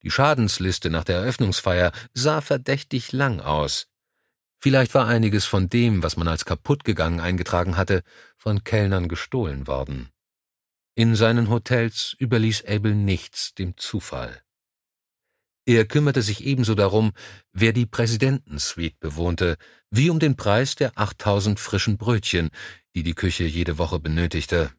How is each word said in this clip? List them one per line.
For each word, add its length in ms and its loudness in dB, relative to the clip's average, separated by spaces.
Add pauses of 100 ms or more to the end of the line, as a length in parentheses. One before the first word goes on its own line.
Die 80 -6
Schadensliste 800 0
nach 120 -2
der 120 -2
Eröffnungsfeier 760 0 (200)
sah 280 0
verdächtig 680 -4
lang 280 0
aus. 480 -2 (720)
Vielleicht 340 4
war 140 4
einiges 380 2
von 220 2
dem, 360 2
was 120 -2
man 120 0
als 180 -2
kaputt 380 -2
gegangen 360 0
eingetragen 560 -2
hatte, 280 0 (340)
von 260 -2
Kellnern 440 0
gestohlen 580 -6
worden. 460 -6 (800)
In 220 4
seinen 340 4
Hotels 720 -2
überließ 480 0
Abel 260 0
nichts 640 -2
dem 220 -6
Zufall. 680 -10 (1200)
Er 180 6
kümmerte 360 2
sich 240 -2
ebenso 300 2
darum, 360 2 (400)
wer 220 2
die 120 2
Präsidentensuite 1160 -2
bewohnte, 560 -2 (340)
wie 180 4
um 80 2
den 200 2
Preis 380 2
der 220 -2
achttausend 640 0
frischen 380 -2
Brötchen, 540 0 (440)
die 80 -2
die 120 -2
Küche 280 -2
jede 340 -2
Woche 220 -2
benötigte. 800 -2